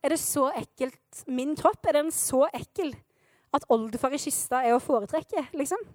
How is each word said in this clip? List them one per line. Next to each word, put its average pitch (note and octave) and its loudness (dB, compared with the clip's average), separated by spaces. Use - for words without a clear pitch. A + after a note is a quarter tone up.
Er D4 2
det D#4+ 0
så C4+ 0
ekkelt, - -8
min C4 -2
kropp, - 2
er D4 4
den D#4 -2
så C4+ 2
ekkel C#4 -6
at C#4+ -2
oldefar A3+ 0
i C#4 -4
kista B3+ -2
er A#3 6
å A#3+ 4
foretrekke, D4 -2
liksom? F4+ -4